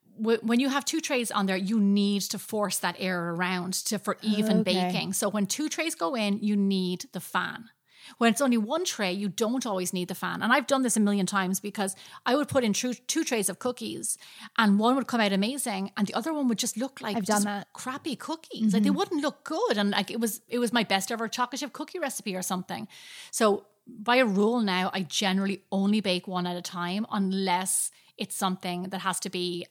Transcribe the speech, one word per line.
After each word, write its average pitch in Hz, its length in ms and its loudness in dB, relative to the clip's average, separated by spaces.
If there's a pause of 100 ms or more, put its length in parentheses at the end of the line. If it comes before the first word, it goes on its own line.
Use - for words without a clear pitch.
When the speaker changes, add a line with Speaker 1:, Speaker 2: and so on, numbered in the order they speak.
(180)
Speaker 1:
w-, 220 240 2
when 233 180 2
you 277 80 2
have 277 160 0
two 320 160 -2
trays 254 300 -2
on 202 160 0
there, 190 100 2
you 202 240 0
need 202 420 4
to - 160 -6
force 208 400 -2
that 175 200 -2
air 180 320 -2
around 180 440 -2 (120)
to, 208 120 -2
for - 240 -2
even 214 380 2
Speaker 2:
Okay. 190 140 2 (160)
Speaker 1:
baking. 185 220 -2
So 208 160 0
when 196 180 2
two 302 220 -2
trays 320 260 -2
go 330 220 -2
in, 208 240 0
you 208 160 2
need 190 560 2
the 180 80 -8
fan. - 500 -6 (460)
When 233 140 4
it's 226 100 0
only 254 160 4
one 269 300 0
tray, 190 260 -2
you 202 160 -2
don't 233 380 0
always 185 260 -2
need 180 160 -2
the 180 60 -6
fan. 170 260 -4
And 208 100 2
I've 254 160 4
done 269 140 2
this 254 160 2
a 220 40 4
million 202 260 4
times 190 340 0
because 196 340 -4 (300)
I 254 120 4
would 294 120 2
put 262 160 2
in 214 80 2
two, 247 220 0
two - 280 -2
trays 226 280 0
of 175 80 -8
cookies 247 580 -6 (400)
and 208 220 6
one 240 180 4
would 254 120 0
come 233 120 0
out 202 140 4
amazing 208 600 -2
and 208 120 2
the - 80 -6
other 262 180 -2
one 285 160 0
would 226 80 2
just - 220 -4
look 262 240 -6
like 220 160 -2
Speaker 2:
I've 190 80 -2
done 214 100 2
Speaker 1:
just 208 80 4
Speaker 2:
that. 202 300 -6
Speaker 1:
crappy 262 420 -8
cookies. 247 560 -2
Like, 202 100 4
they 196 60 4
Speaker 2:
Mm-hmm. 269 100 4
Speaker 1:
wouldn't 359 240 0
look - 220 -4
good. 330 320 0
And, 202 140 2
like, 196 200 0
it 254 100 -4
was, 226 280 -2
it 240 100 -4
was 240 140 0
my 233 120 4
best 190 280 0
ever 226 160 -4
chocolate 247 320 -4
chip 277 140 -8
cookie - 240 -8
recipe 240 360 -4
or 185 60 -4
something. 180 480 -6 (420)
So 208 360 2 (200)
by 240 300 0
a 262 80 6
rule 214 360 4
now, 185 340 2
I 190 80 -2
generally 190 680 0
only 202 300 4
bake 180 260 0
one 180 200 -2
at 175 100 -4
a 180 60 -8
time 180 500 -4
unless 190 800 0 (260)
it's - 180 -6
something 185 500 -4
that 185 180 -8
has 185 180 -2
to - 80 -6
be, 180 420 -6